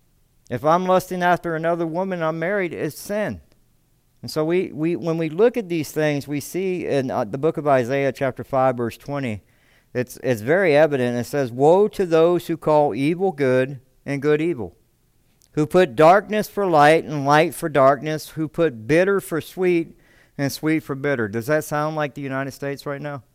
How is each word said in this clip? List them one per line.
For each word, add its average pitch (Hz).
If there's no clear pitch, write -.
If 120
I'm 170
lusting 180
after 170
another 165
woman 175
I'm 160
married, 180
it's 135
sin. 196
And 117
so 156
we, 175
we, 160
when 160
we 165
look 220
at 208
these 165
things, 147
we 143
see 180
in, 131
uh, 117
the 104
book 156
of 147
Isaiah 135
chapter 127
five, 131
verse 117
twenty, 131
it's, 123
it's 120
very 156
evident. 135
It 120
says, 139
"Woe 160
to 202
those 170
who 165
call 147
evil 170
good 131
and 139
good 151
evil, 143
who 151
put 165
darkness 190
for 202
light 156
and 139
light 151
for -
darkness, 147
who 156
put 117
bitter 185
for 165
sweet 175
and 139
sweet 156
for 143
bitter." 135
Does 110
that 151
sound 156
like 151
the 147
United 135
States 139
right 143
now? 143